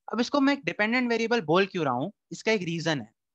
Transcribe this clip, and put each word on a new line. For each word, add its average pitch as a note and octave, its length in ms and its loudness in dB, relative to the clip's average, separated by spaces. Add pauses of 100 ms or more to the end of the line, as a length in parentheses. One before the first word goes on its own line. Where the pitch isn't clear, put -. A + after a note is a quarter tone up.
(140)
अब G#3+ 60 -4
इसको B3+ 200 0
मैं C#4 240 2
डिपेंडेंट A3 460 0
वेरिएबल A3+ 320 0
बोल E3+ 240 4
क्यों F3+ 200 -2
रहा B2+ 80 2
हूँ, C#3 180 -2 (200)
इसका A3 200 -4
एक A3 100 2
रीजन D#3+ 400 -2
है। A2 100 -14 (240)